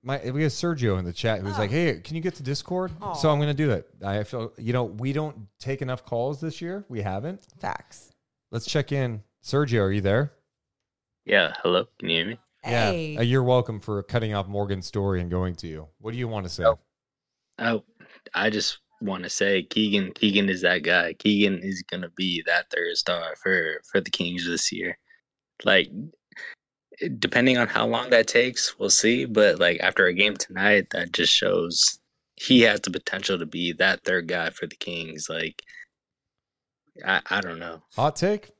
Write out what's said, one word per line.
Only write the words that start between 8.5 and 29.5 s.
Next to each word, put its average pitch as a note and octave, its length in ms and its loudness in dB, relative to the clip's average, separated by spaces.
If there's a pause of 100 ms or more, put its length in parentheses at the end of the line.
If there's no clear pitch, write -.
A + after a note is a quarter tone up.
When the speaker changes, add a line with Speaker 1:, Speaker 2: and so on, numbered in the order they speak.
Speaker 1:
Let's A2+ 160 -6
check D3 240 -2
in. A#2+ 320 -2 (200)
Sergio, B2+ 380 2
are F#2+ 100 4
you G#2 100 0
there? G#2+ 320 2 (920)
Speaker 3:
Yeah, F#2+ 280 4 (100)
hello. F2+ 240 2 (120)
Can - 100 -6
you E2+ 80 2
hear E2+ 100 0
me? A#2 120 -10 (240)
Speaker 1:
Yeah. A2+ 280 2
Speaker 2:
Hey. D3+ 260 -4
Speaker 1:
Uh, - 60 0
you're B2 200 2
welcome B2 360 2
for G2+ 240 -4
cutting A2 320 -2
off G2 120 -2
Morgan's G2 380 -2
story G2 360 0
and F2 100 -4
going F2+ 240 0
to F2 120 -14
you. D#2 200 -12 (100)
What A2 140 -10
do A#2 80 -6
you B2 80 -4
wanna G2+ 220 -6
say? A2 160 -2
Speaker 3:
Oh. A2+ 120 4 (800)
Oh, A2+ 260 -2 (520)
I G#2+ 160 0
just G#2 260 -2 (240)
wanna F2+ 280 -6
say G2 340 0
Keegan, G#2 500 0
Keegan G2+ 360 2
is F2+ 120 -2
that F2+ 220 2
guy. E2+ 300 2
Keegan G2+ 500 2
is F#2+ 260 -6
gonna F2+ 200 -8
be F2 360 -4
that E2+ 240 0
third F2 280 -2
star E2+ 440 -4
for, E2 400 0 (100)
for G2 100 2
the - 100 -8
Kings F2 340 -4
this E2+ 260 -2
year. F2+ 280 -6 (640)
Like, G2 260 4 (1300)
depending B2 380 2
on A#2 100 2
how A2 180 0
long A#2 240 -2
that A#2 180 6
takes, - 520 0
we'll G#2 100 0
see. A#2+ 360 4
But, G#2 340 6